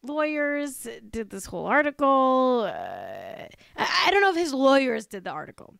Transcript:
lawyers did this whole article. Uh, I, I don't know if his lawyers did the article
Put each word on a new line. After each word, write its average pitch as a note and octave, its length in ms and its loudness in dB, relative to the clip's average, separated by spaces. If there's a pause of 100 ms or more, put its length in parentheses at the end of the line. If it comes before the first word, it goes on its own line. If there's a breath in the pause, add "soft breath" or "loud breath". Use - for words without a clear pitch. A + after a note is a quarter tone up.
lawyers D4 840 -4 (220)
did A3 200 -8
this G3 160 -12
whole E3 200 -8
article. C4 1000 2
Uh, F#2 840 -10 (300 soft breath)
I, F4+ 280 0
I - 60 4
don't G4+ 100 6
know G4 100 6
if E4+ 40 0
his E4 180 0
lawyers C4 520 4
did F#3+ 180 -14
the F#3 80 -8
article - 480 -14